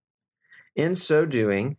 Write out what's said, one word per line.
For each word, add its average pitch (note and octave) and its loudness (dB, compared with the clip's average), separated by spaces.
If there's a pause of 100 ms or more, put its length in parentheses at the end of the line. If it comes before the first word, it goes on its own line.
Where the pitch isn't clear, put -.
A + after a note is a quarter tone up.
(760)
In E3+ -2
so D#3 4
doing, A2+ -2